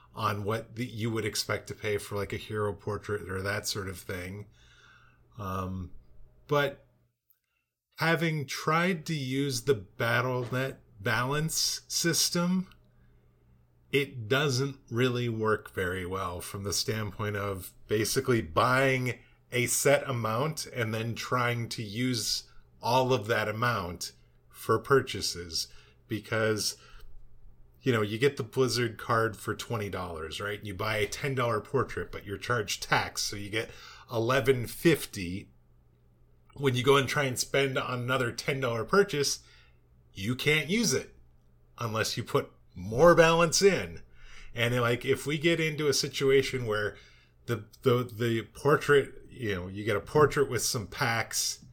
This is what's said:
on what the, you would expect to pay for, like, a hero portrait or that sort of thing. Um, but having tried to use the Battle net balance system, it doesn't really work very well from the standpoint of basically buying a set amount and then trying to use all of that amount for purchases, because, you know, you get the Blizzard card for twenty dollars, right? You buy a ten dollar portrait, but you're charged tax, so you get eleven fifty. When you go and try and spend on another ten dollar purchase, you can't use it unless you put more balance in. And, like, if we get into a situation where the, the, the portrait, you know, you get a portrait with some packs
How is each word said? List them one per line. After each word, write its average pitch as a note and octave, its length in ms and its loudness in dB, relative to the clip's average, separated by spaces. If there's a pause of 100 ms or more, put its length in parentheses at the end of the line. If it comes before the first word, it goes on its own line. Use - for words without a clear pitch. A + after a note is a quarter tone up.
(160)
on G#2 280 -2
what A2 320 -4
the, A#2+ 100 -4
you A2+ 260 -4
would A2 140 -2
expect - 420 -4
to - 80 -10
pay G#2 220 -2
for, - 180 -8
like, G2+ 180 -4
a G#2+ 40 -4
hero G#2 360 -4
portrait G#2 560 -6
or F#2+ 120 -4
that G2+ 260 -4
sort F#2+ 220 -4
of F2+ 100 -10
thing. F#2+ 480 -8 (920)
Um, F#2+ 520 -6 (560)
but C#3+ 380 0 (1120)
having D#3 480 2
tried E3 600 0
to E3 80 -4
use C3+ 480 -2
the C#3+ 120 4
Battle A#2+ 800 0
net C3 280 -2 (200)
balance B2+ 880 0
system, F3 800 0 (1200)
it B2+ 360 -2
doesn't C3+ 500 0 (120)
really A#2+ 400 0
work A2 460 0
very F#2 300 -2
well F#2 360 -6
from G2+ 220 -10
the G2+ 100 -2
standpoint G#2+ 640 -2
of G2 360 -4 (160)
basically A2 540 2
buying B2+ 800 2 (320)
a B2 160 0
set C#3+ 420 4
amount A#2+ 580 -2
and A2+ 260 -4
then A2+ 200 -4
trying A#2+ 560 -2
to A#2+ 140 -8
use A2+ 600 -2 (380)
all B2+ 320 4
of G#2 140 2
that G#2+ 200 0
amount G#2+ 680 -2 (360)
for - 300 0
purchases, F2+ 880 0 (400)
because, A2 720 0 (1040)
you C3 100 0
know, A2+ 100 2
you G#2+ 160 -2
get C#3 200 2
the C3+ 60 -4
Blizzard A#2 540 0
card A2+ 380 0
for - 180 -6
twenty G#2+ 360 -6
dollars, E2+ 500 -8
right? G2+ 240 -8
You G2+ 100 -8
buy G#2+ 240 -2
a G#2 80 2
ten C3+ 300 -4
dollar B2 240 2
portrait, A2+ 520 -2
but - 140 -10
you're G2 120 -6
charged A2 460 -2
tax, G#2+ 380 0
so - 140 -4
you G2 140 -8
get A2 200 -4 (420)
eleven A#2+ 540 2
fifty. G2+ 840 0 (1080)
When C3+ 200 2
you B2+ 80 0
go C#3 140 8
and C3+ 120 2
try D3 140 0
and B2+ 140 -2
spend C#3 400 0
on B2 220 -4
another B2 320 0
ten C3+ 300 -4
dollar A#2 240 -2
purchase, F#3 540 2 (760)
you G#2 220 -2
can't D3 340 0
use G3 240 2
it G2+ 200 -4 (640)
unless A2 360 -2
you A2+ 80 -6
put - 280 -2 (240)
more A#2+ 400 8
balance E3 460 6
in. A2+ 400 4 (520)
And, A#2+ 260 2
like, A#2+ 240 2
if C3 220 0
we D3+ 140 -2
get E3 200 2
into D3+ 280 0
a C3+ 60 4
situation C3+ 760 2
where G#2 280 -2 (520)
the, G#2+ 180 -4 (160)
the, B2 340 4
the A2+ 280 0
portrait, C#3+ 720 4 (180)
you G#2 240 -4
know, F2+ 120 -6
you G2 160 -10
get G#2 140 0
a - 20 -4
portrait D3 500 4
with A#2 120 -2
some A2 240 -2
packs - 880 -2